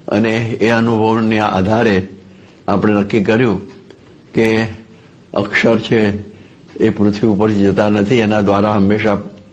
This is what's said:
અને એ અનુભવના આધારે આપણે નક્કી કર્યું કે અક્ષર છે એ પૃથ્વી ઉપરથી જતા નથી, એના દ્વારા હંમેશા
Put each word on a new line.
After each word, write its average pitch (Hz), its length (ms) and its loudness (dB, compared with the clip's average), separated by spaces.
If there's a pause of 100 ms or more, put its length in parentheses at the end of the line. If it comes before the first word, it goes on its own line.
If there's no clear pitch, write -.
અને 110 220 0 (300)
એ 107 80 2
અનુભવના 110 760 2
આધારે 101 640 0 (600)
આપણે 101 260 0
નક્કી 101 300 0
કર્યું 110 360 0 (760)
કે 113 300 2 (720)
અક્ષર 110 440 0
છે 107 340 0 (680)
એ 110 100 2
પૃથ્વી 104 380 0
ઉપરથી 104 360 2
જતા 101 240 2
નથી, 104 300 0
એના 107 220 0
દ્વારા 101 320 0
હંમેશા 104 460 0 (340)